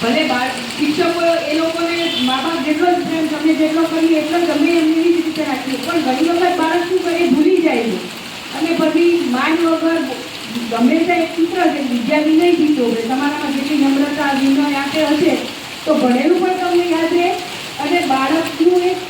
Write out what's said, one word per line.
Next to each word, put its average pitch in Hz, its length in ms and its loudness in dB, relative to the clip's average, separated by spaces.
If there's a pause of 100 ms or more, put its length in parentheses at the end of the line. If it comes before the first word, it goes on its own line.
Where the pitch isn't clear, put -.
ભલે 277 200 0
બાળ-, 254 600 -2
શિક્ષકો 339 400 0 (100)
એ 294 220 -2
લોકોને 330 540 -2 (100)
મા 254 140 0
બાપ 269 300 -4
જેટલો 330 260 2
જ 349 40 4
પ્રેમ 320 320 -2
તમે 302 260 0
જેટલો 311 300 2
કરીએ 320 360 2
એટલો 320 200 -2
જ 339 100 2
અમે 294 220 2
એમની 320 320 2
રીતે 330 400 0
રાખીએ, 262 340 -4
પણ 330 220 -2
ઘણી 269 300 0
વખત 349 280 0
બાળક 349 260 0
શું 370 200 -2
કરે, 349 240 0
ભૂલી 302 300 4
જાય 277 260 2
છે 214 120 -2 (580)
અને 330 240 -2
પછી 330 540 2
માન 320 360 0
વગર 320 340 0 (680)
ગમે 247 240 2
તે 339 180 2
એક 339 220 0
સૂત્ર 359 260 -2
છે, 294 180 2
વિદ્યા 254 400 0
વિનયથી 320 560 4
શોભે. 226 260 0
તમારામાં 277 520 -2
જેટલી 277 240 -2
નમ્રતા, 277 540 0 (100)
વિનય 277 380 2
આ 285 140 -4
તે 311 120 0
હશે 294 320 2 (480)
તો 311 80 2
ભણેલું 269 460 2
પણ 370 140 2
તમને 349 380 0
યાદ 330 220 0
રહે 349 160 2 (500)
અને 320 200 0
બાળકનું 320 840 0
એક 370 140 0 (120)